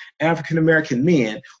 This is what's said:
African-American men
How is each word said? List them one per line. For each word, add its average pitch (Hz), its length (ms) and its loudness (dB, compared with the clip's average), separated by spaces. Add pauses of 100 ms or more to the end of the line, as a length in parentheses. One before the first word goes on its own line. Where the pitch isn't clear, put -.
(200)
African-American 160 840 0
men 131 340 0 (200)